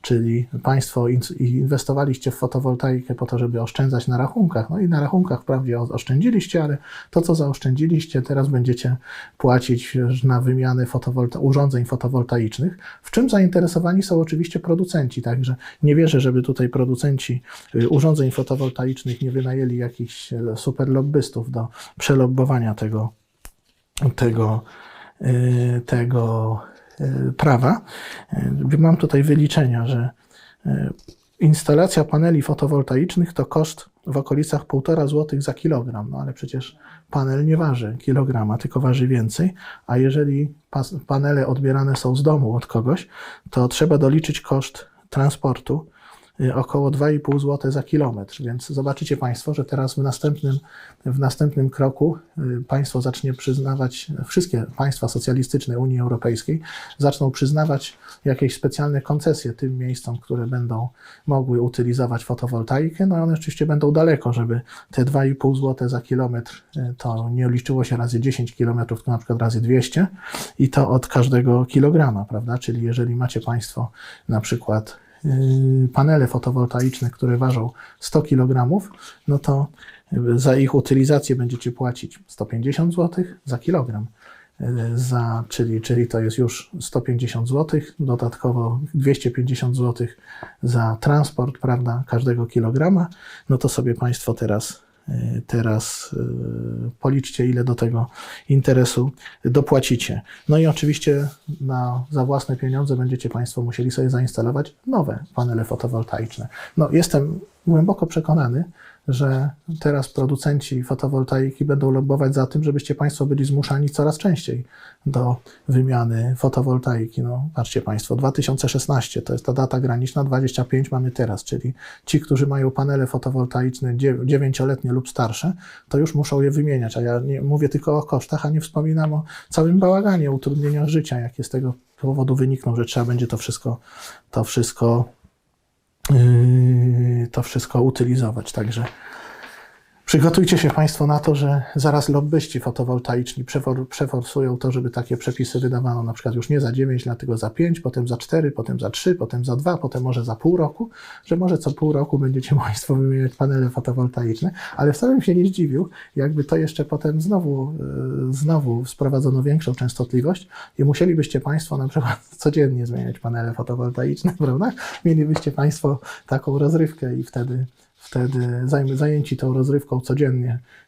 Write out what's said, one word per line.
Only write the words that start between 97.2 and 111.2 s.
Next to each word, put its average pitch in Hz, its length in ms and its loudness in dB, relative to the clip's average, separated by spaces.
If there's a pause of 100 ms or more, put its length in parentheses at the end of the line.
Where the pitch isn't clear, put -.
ile 123 180 0
do 123 120 0
tego 117 340 -2 (400)
interesu 131 640 4 (340)
dopłacicie. 131 760 2 (280)
No 151 80 6
i 160 100 6
oczywiście 147 600 0 (340)
na, 127 500 -2
za 135 140 0
własne 135 320 -2
pieniądze 135 380 0
będziecie 127 340 -2
państwo 120 320 -4
musieli 120 300 -2
sobie 131 180 0
zainstalować 127 640 -2 (120)
nowe 147 360 -2 (120)
panele 120 300 -2
fotowoltaiczne. 113 800 -6 (300)
No, 156 140 4
jestem 160 480 2 (280)
głęboko 170 400 4
przekonany, 151 560 0 (440)
że 135 420 0 (300)
teraz 147 300 0
producenci 135 760 -2
fotowoltaiki 135 800 -2